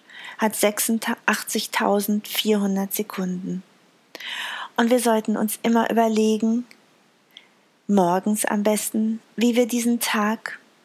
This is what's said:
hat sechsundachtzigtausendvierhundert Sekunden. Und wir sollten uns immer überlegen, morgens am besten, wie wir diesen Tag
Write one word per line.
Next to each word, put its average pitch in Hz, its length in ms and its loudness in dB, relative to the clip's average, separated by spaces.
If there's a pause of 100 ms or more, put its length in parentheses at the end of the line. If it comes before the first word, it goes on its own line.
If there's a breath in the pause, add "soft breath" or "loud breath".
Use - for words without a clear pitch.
(360 loud breath)
hat 214 200 0
sechsundachtzigtausendvierhundert 208 2250 0
Sekunden. 185 720 -6 (1120 loud breath)
Und 233 140 2
wir 247 80 4
sollten 220 400 0
uns 214 240 -2
immer 233 280 2
überlegen, 220 760 2 (1200 loud breath)
morgens 190 580 2
am 208 200 0
besten, 220 560 0 (160)
wie 233 200 2
wir 247 100 4
diesen 240 340 0
Tag - 580 -2 (260)